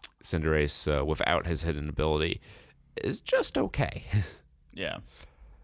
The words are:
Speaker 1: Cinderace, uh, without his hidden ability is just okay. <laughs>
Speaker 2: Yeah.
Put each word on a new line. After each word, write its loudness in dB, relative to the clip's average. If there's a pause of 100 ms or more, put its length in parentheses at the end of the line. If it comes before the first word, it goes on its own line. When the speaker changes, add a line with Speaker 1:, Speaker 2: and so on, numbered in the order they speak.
(240)
Speaker 1:
Cinderace, 2 (140)
uh, 0
without 2
his -2
hidden -2
ability 0 (600)
is -2
just 0
okay. -2
<laughs> 0 (640)
Speaker 2:
Yeah. -4 (680)